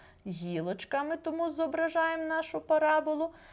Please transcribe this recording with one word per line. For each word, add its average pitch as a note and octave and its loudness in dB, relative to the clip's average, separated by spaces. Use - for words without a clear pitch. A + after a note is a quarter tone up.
гілочками, F3+ -4
тому E4 -2
зображаємо D#4+ 0
нашу D#4+ -4
параболу. D#4 2